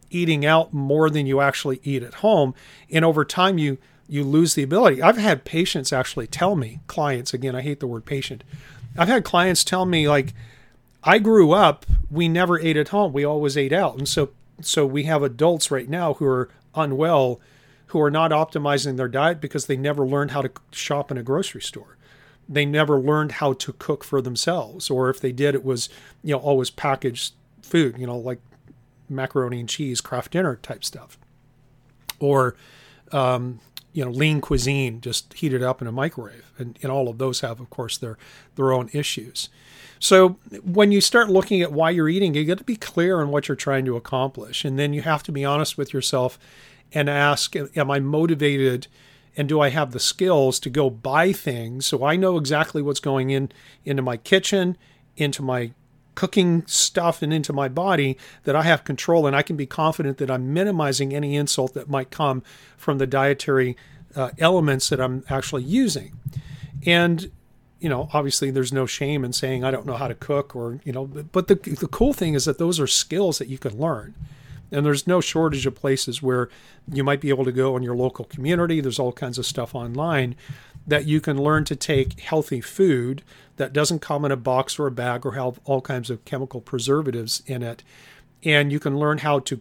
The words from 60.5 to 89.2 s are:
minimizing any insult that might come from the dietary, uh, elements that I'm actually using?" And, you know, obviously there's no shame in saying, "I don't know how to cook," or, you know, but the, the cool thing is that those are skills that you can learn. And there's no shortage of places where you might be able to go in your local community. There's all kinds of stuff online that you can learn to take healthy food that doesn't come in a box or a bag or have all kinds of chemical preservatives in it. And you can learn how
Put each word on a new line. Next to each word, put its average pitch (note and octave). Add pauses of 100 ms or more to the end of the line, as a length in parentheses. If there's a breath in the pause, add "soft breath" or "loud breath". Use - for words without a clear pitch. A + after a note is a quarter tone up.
minimizing D3
any C#3+
insult C#3+
that C#3+
might C3+
come C3+ (340 loud breath)
from C#3+
the C3+
dietary, C3+ (380 loud breath)
uh, C3
elements D#3+
that C#3
I'm B2+
actually C3+
using?" F3 (720 loud breath)
And, E3+ (480)
you E3
know, C#3+
obviously C#3
there's C3
no C3
shame C#3+
in B2+
saying, C3
"I C3
don't A#2
know C3+
how B2
to A#2
cook," C#3
or, A#2+
you D3
know, C3
but D3
the, G#3
the -
cool C4+
thing E3
is C#3
that D3
those E3+
are C#3
skills E3+
that B2+
you C3
can G#2+
learn. B2+ (560 loud breath)
And C#3+
there's C#3+
no F3+
shortage D#3
of C3
places C3+
where B2+ (400 loud breath)
you C#3
might C#3
be D3
able C#3
to B2
go C3
in B2+
your A#2+
local B2
community. E3
There's C3
all B2
kinds B2
of A#2+
stuff -
online B2+ (500 loud breath)
that D3
you D3+
can C#3+
learn D3+
to D3
take C3+
healthy D3
food C#3 (320 soft breath)
that C3+
doesn't D3+
come D3
in C#3
a C3+
box B2+
or D3
a C3+
bag A#2+
or C3+
have B2+
all C3+
kinds B2+
of A2+
chemical C3
preservatives B2
in B2+
it. A#2 (600 loud breath)
And D3
you D3
can C#3
learn D3+
how D3